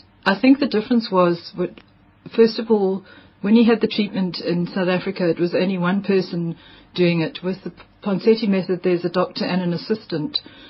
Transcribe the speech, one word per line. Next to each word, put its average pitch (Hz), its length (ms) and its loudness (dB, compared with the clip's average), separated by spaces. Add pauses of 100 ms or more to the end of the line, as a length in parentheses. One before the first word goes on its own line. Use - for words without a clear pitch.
(260)
I 196 140 4
think 269 200 6
the 269 80 0
difference 220 420 0
was, 180 460 2
what, 180 160 -4 (640)
first 226 240 4
of 226 100 -8
all, 196 360 0 (360)
when 208 140 4
he 240 80 6
had 220 160 4
the 208 80 0
treatment 190 540 -4
in 175 260 -2
South 185 220 -2
Africa, 185 400 -2
it 165 100 -2
was 175 160 -2
only 185 220 0
one 185 260 -2
person 175 540 -2 (380)
doing 170 260 2
it. - 200 -6
With 185 220 -6
the 175 80 -12 (320)
Ponseti 220 440 0
method, 185 360 0
there's 180 220 0
a 175 40 -2
doctor 180 360 -2
and 180 160 -2
an 175 100 -2
assistant. 196 680 -6 (300)